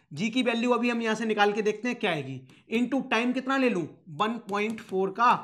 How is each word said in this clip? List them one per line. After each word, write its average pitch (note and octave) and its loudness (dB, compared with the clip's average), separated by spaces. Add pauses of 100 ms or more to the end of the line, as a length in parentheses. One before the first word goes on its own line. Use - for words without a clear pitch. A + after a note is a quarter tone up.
(120)
जी F3+ -2
की B3 0
वैल्यू A#3 2
अभी A#3+ 2
हम A#3 -2
यहाँ A3 0
से A3+ -4
निकाल G#3 4
के A3 -2
देखते G#3 -2
हैं A#3+ -4
क्या G3 0
आएगी, C3+ -6 (320)
into B3 0 (100)
टाइम A#3+ 0
कितना C4 -2
ले B3+ 4
लूँ, F3 -2 (240)
वन G#3+ 0 (120)
पॉइंट G#3 -2
फ़ोर F#3+ -2
का A#3 4 (120)